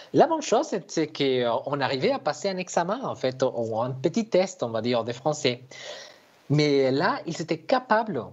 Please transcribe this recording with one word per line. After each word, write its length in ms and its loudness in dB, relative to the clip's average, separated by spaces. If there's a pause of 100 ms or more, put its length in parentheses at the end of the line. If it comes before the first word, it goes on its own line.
(120)
La 140 8
bonne 160 -2
chose, 260 2
c'est, 220 -6
c'est 160 0
qu'on 720 0
arrivait 320 0
à 60 -2
passer 320 -2
un 80 -4
examen, 440 -2
en 120 -6
fait, 280 -2
ou 380 0
un 120 -2
petit 340 -2
test, 360 0
on 60 -2
va 140 -2
dire, 200 2
de 120 -6
français. 480 -2 (880)
Mais 400 4
là, 340 0
ils 160 -8
étaient 200 -4
capables 600 0 (100)